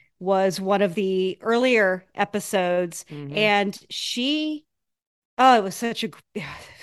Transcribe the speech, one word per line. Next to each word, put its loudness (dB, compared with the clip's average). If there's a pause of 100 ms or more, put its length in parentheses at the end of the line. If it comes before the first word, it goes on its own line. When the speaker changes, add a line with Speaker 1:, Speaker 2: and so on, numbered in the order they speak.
(180)
Speaker 1:
was 0
one 0
of 0
the -2
earlier 2 (100)
episodes, -2
Speaker 2:
Mm-hmm. -10
Speaker 1:
and 2 (120)
she, -4 (720)
oh, 8
it 2
was -6
such -6
a -4
gr-, -16 (160)
<sighs> -6 (420)